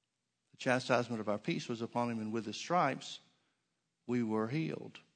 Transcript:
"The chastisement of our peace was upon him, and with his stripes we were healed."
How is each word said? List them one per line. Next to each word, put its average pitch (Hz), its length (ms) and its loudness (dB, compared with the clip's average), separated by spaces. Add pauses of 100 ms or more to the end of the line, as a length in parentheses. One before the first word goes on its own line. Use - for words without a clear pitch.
(520)
"The - 60 -20
chastisement 123 600 2
of 104 80 -4
our 104 120 2
peace 165 280 -2
was 117 140 -4
upon 120 280 -2
him, 117 100 -2
and 107 120 -4
with 110 140 -2
his 110 100 -4
stripes - 640 0 (880)
we 120 160 2
were 110 240 2
healed." - 500 -4 (180)